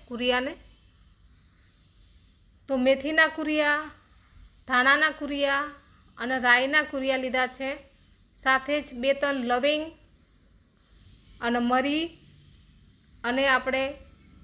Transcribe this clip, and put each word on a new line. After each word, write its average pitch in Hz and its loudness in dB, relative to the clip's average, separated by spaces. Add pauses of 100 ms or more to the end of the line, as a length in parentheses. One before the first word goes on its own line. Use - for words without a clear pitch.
કુરિયાને. 247 -2 (2000)
તો 269 -2
મેથીના 269 2
કુરિયા, 302 -2 (760)
ધાણાના 277 4
કુરિયા 285 -2 (480)
અને 254 -2
રાઈના 254 4
કુરિયા 269 -2
લીધા 254 0
છે. 269 -8 (600)
સાથે 262 0
જ 277 -10
બે 262 0
ત્રણ 277 -2
લવિંગ 277 0 (1500)
અને 240 -2
મરી 269 -2 (1040)
અને 262 0
આપણે 262 0 (500)